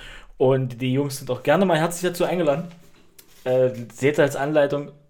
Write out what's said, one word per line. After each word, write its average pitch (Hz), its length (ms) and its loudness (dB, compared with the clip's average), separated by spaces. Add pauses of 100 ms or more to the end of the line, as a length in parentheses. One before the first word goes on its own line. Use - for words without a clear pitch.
(380)
Und 131 440 0
die 127 100 0
Jungs 139 280 -2
sind 131 120 -8
auch 123 120 -6
gerne 165 220 4
mal 175 120 2
herzlich 175 340 -2
dazu 175 140 -2
eingeladen. 160 440 -2 (760)
Äh, 127 240 2 (240)
seht 147 260 0
als 139 160 2
Anleitung, 143 560 0 (180)